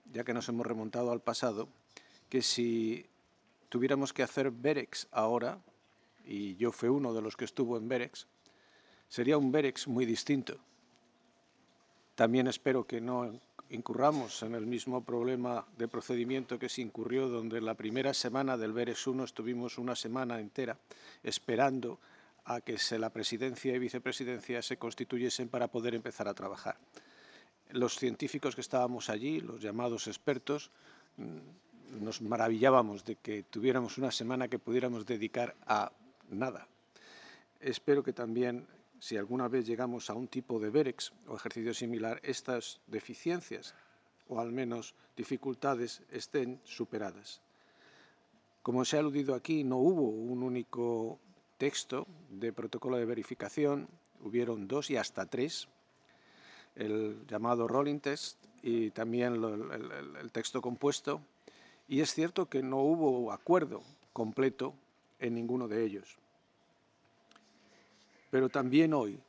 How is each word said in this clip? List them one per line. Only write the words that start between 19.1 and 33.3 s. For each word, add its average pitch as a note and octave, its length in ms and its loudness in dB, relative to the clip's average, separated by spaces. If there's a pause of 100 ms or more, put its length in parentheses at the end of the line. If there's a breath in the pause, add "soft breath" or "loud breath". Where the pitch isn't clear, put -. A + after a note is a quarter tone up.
estuvimos A#2+ 540 -4
una B2 180 -2
semana A#2+ 420 -2
entera A2+ 400 -4 (460 loud breath)
esperando C3 760 2 (460 loud breath)
a A#2+ 160 -4
que A2+ 180 -4
se, A2+ 200 0
la A2 120 0
presidencia B2 640 -2
y B2+ 40 2
vicepresidencia B2 840 -4
se B2 140 -6
constituyesen A#2+ 720 -2
para A#2+ 200 0
poder A#2+ 260 -2
empezar A2 340 -4
a G2 60 -2
trabajar. - 420 -8 (920 loud breath)
Los A#2+ 260 2
científicos C3+ 580 -2
que C3 60 -8
estábamos B2 480 0
allí, B2+ 320 -2
los A#2 220 -8
llamados A2+ 440 -2
expertos, C#3 640 -2 (460 loud breath)
mm, A2+ 840 -14
nos A2 180 -6
maravillábamos A2+ 840 6
de A2 120 -6
que G#2 280 -8